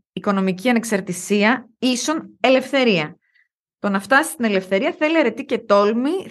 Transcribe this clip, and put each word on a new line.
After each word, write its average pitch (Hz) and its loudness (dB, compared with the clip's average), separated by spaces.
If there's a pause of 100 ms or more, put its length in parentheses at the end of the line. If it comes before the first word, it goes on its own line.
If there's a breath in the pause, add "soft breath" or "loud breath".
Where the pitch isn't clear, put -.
(120)
οικονομική 190 -2
ανεξαρτησία, 208 0 (100)
ίσον 262 -4
ελευθερία. 254 2 (640)
Το 208 -4
να 196 -2
φτάσει 269 2
στην - -6
ελευθερία 196 0
θέλει 320 0
αρετή 262 0
και 254 -4
τόλμη, 214 2 (200)